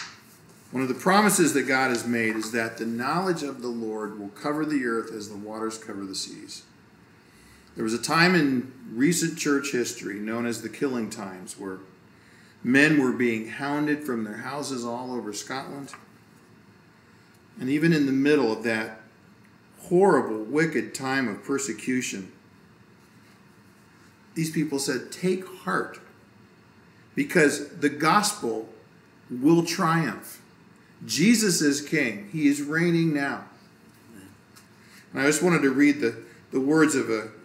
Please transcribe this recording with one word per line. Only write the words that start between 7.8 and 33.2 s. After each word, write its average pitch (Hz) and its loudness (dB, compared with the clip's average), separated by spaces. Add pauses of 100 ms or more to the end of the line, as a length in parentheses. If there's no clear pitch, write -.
was 110 -2
a 120 -4
time 165 4
in 135 2 (180)
recent 160 0
church 139 0
history 104 -4
known 113 -4
as 113 -6
the 113 -10
Killing 123 -4
Times 95 -12
where 95 -10 (840)
men 143 6
were 123 2
being 113 0
hounded 147 -4
from 120 -4
their 104 -8
houses 131 -8
all 123 -6
over 104 -6
Scotland. 135 -10 (1700)
And 127 -4
even 156 4
in 147 4
the 131 0
middle 135 4
of 110 -4
that 113 -2 (840)
horrible, 135 4
wicked 131 0
time 135 -2
of 95 -6
persecution, 120 -4 (2000)
these 160 -2
people 143 -2
said, 127 -4
"Take - -2 (120)
heart, - -6 (1120)
because 147 2
the 143 -2
gospel 156 0 (600)
will 156 4
triumph." 160 -2 (640)
Jesus 170 4
is 143 2
king. 117 -2
He 151 2
is 143 2
reigning 165 2
now. 139 -4 (1700)